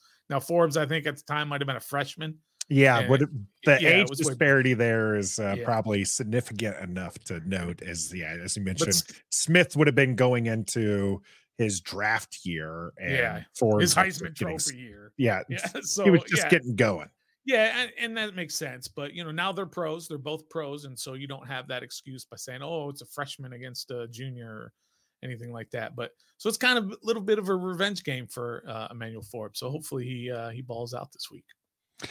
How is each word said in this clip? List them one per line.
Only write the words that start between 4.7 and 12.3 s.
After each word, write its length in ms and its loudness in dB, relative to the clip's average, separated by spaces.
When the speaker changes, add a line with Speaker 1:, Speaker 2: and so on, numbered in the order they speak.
Speaker 2:
there 400 4
is, 240 0
uh, 200 0
Speaker 1:
Yeah. 60 -6
Speaker 2:
probably 400 2
significant 760 -2
enough 380 -8
to 120 -6
note, 340 -4
as, 320 -6
yeah, 280 -8
as 140 -6
you 60 -4
Speaker 1:
But 80 -2
Speaker 2:
mentioned, 80 2
Speaker 1:
s- 160 2
Speaker 2:
Smith 460 4
would 100 6
have 100 4
been 200 4
going 300 4
into 760 0
his 240 0
draft 640 -2